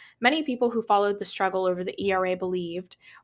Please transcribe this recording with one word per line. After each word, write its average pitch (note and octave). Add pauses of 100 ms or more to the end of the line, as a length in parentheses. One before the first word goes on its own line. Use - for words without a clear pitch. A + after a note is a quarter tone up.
(220)
many D4
people B3
who A3+
followed G3+
the G3
struggle F#3+
over F3+
the F#3 (100)
E G3
R F#3
A F#3
believed, F3+ (280)